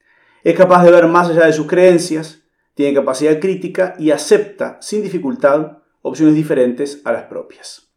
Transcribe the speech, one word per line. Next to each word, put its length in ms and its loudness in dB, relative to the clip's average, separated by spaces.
Es 140 0
capaz 280 4
de 60 8
ver 160 6
más 220 2
allá 180 2
de 60 2
sus 140 -4
creencias, 760 0
tiene 200 -2
capacidad 460 0
crítica 580 -4
y 120 -2
acepta, 720 -2
sin 220 -8
dificultad, 760 -2
opciones 320 0
diferentes 680 -4
a 80 -4
las 120 -6
propias. 720 -20